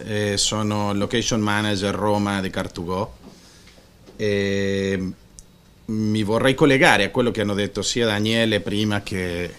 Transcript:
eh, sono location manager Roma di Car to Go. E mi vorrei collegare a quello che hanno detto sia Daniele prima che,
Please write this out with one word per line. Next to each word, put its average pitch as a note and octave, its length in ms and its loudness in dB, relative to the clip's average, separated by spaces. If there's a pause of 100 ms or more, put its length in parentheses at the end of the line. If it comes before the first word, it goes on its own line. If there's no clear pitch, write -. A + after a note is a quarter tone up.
eh, G#2 360 -2
sono G#2 560 0
location G#2+ 480 0
manager G#2 520 0
Roma G2+ 460 0
di F#2+ 80 -4
Car F#2 240 -6
to F#2 120 -10
Go. F#2 320 -6 (1000)
E G2 960 0 (720)
mi G#2+ 380 0
vorrei A2+ 320 2
collegare C3+ 500 6
a F#2+ 60 -2
quello A#2+ 200 0
che G#2+ 120 -2
hanno G#2 100 0
detto G2+ 300 -4
sia A#2 240 0
Daniele A2 540 2
prima G#2 420 -2
che, F2 560 -6